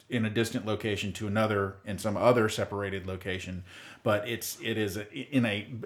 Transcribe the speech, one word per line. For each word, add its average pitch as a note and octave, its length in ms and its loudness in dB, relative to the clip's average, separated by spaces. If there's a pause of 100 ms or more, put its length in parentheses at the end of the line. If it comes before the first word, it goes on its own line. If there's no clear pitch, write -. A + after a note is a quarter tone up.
in A#2 160 2
a A2 40 2
distant A2 360 0
location G#2 480 -2
to G#2+ 140 -6
another G2+ 560 2
in G2 140 -6
some G#2 180 -2
other A2+ 320 6
separated G2 580 -2
location. F#2 600 -6 (380)
But G#2+ 260 2
it's, - 320 -6
it A2 160 -2
is G#2 180 0
a, G#2 180 -8
in C3 320 2
a, G#2 220 0 (180)